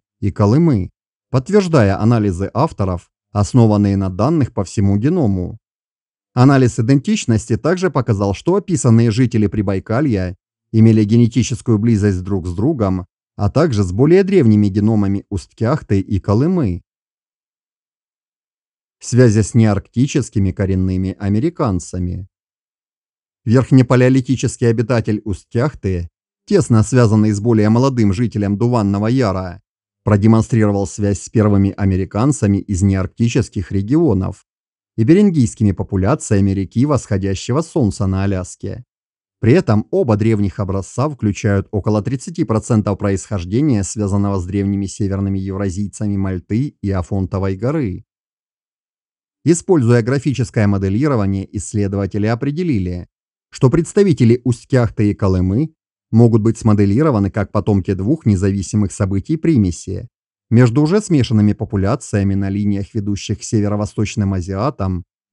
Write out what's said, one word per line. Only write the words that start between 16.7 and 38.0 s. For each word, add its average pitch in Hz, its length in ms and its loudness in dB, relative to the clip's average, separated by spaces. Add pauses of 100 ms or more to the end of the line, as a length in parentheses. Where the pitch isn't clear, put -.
Связи 117 400 4
с - 120 -4
неарктическими 110 1000 0
коренными 95 680 -2
американцами. 98 1080 -4 (1160)
Верхнепалеолитический 127 1300 2
обитатель 113 560 -2
Усть-Кяхты, 95 840 -6 (360)
тесно 123 380 2
связанный 107 480 2
с 101 80 -2
более 107 300 2
молодым 117 440 2
жителем 101 440 -2
Дуванного 107 500 0
Яра, 95 540 -2 (420)
продемонстрировал 107 840 2
связь 101 340 -4
с - 80 -16
первыми 101 460 2
американцами 101 840 0
из 92 240 -4
неарктических 101 880 -2
регионов 101 760 -2 (520)
и 113 60 0
берингийскими 151 720 2
популяциями 98 800 0
реки 98 340 -2
восходящего 104 760 -2
солнца 107 460 -2